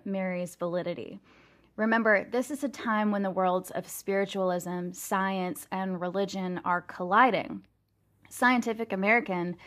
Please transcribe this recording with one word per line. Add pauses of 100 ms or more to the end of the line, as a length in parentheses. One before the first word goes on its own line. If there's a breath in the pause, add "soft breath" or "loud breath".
Mary's
validity. (560 soft breath)
Remember,
this
is
a
time
when
the
worlds
of
spiritualism,
science,
and
religion
are
colliding. (640)
Scientific
American (100)